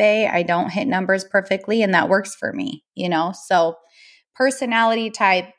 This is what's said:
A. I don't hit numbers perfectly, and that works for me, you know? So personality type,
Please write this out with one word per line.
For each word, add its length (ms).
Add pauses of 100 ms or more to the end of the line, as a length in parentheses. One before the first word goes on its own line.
A. 260
I 160
don't 280
hit 180
numbers 360
perfectly, 580
and 120
that 140
works 260
for 180
me, 300 (120)
you 140
know? 240
So 440 (580)
personality 760
type, 360 (120)